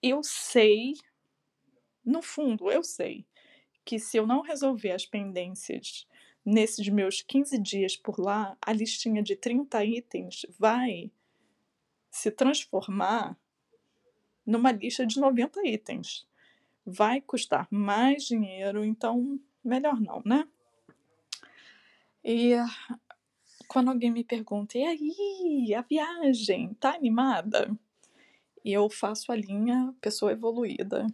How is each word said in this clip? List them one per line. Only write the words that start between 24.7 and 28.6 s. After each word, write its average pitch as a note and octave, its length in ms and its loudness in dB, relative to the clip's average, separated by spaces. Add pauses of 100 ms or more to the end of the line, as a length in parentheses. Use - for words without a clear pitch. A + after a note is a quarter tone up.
"E B3+ 40 2
aí, D#4+ 920 0
a A#3+ 80 -2
viagem, C4+ 920 0
tá C#4 200 0
animada?" A3+ 760 2 (920)